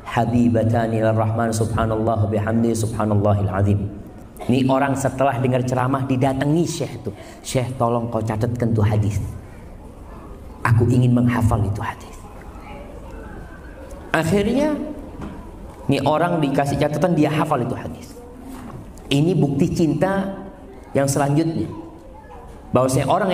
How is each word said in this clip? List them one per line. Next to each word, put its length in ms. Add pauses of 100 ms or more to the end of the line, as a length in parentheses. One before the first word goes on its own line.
habibatani 960
ilar 160
rahman, 320
Subhanallah 800
bihamdi, 480
Subhanallahil 720
azim." 400 (560)
Ini 240
orang 240
setelah 480
dengar 240
ceramah 400
didatangi 640
syekh 320
itu. 80 (320)
"Syekh, 400
tolong 320
kau 80
catatkan 480
tuh 160
hadis. 320 (1400)
Aku 240
ingin 320
menghafal 480
itu 160
hadis." 360 (1900)
Akhirnya, 640 (1120)
ini 160
orang 400
dikasih 340
catatan, 400
dia 140
hafal 320
itu 140
hadis. 400 (920)
Ini 300
bukti 340
cinta 680 (500)
yang 160
selanjutnya. 640 (1000)
Bahwasanya 400
orang 220